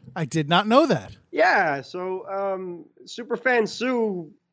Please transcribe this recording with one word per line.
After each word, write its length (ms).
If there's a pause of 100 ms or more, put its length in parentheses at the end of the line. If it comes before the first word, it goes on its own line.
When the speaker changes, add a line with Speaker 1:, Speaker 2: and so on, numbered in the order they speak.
(160)
Speaker 1:
I 80
did 240
not 180
know 200
that. 320 (140)
Speaker 2:
Yeah, 500
so, 480
um, 560 (180)
Superfan 640
Sue, 600 (220)